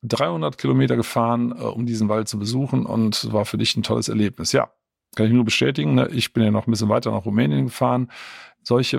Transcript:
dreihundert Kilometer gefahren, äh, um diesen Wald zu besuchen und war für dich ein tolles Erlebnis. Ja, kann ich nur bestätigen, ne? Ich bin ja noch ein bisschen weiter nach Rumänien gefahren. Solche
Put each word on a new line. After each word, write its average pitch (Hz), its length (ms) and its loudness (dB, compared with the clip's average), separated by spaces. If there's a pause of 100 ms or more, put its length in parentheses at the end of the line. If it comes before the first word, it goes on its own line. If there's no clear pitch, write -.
dreihundert 151 540 -2
Kilometer 131 400 2
gefahren, 120 560 0
äh, - 100 -12
um 113 220 -4
diesen 110 240 0
Wald 107 180 0
zu 107 120 -6
besuchen 131 480 -2
und 110 480 -2
war 104 100 2
für - 140 -4
dich - 180 0
ein 113 60 -2
tolles 113 260 -2
Erlebnis. 107 440 -2
Ja, - 180 2 (440)
kann 110 120 2
ich 113 60 4
nur 123 120 4
bestätigen, 135 500 0
ne? 127 140 2
Ich - 240 -4
bin 117 100 2
ja 107 80 4
noch 104 160 0
ein 117 40 2
bisschen 107 180 0
weiter 110 220 2
nach 107 160 -4
Rumänien 135 400 2
gefahren. 123 440 0 (520)
Solche 127 360 0